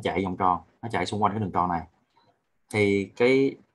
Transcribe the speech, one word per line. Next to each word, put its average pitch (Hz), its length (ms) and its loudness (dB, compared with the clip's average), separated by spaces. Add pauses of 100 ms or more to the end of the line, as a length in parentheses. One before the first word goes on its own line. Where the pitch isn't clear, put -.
chạy 87 200 -2
vòng 90 140 -4
tròn, 90 240 2 (200)
nó 123 100 -8
chạy 90 140 -2
xung 104 180 -4
quanh 98 80 4
cái 107 80 -4
đường 95 120 -4
tròn 90 180 0
này, 85 120 -2 (920)
thì 101 420 0
cái 131 400 2 (200)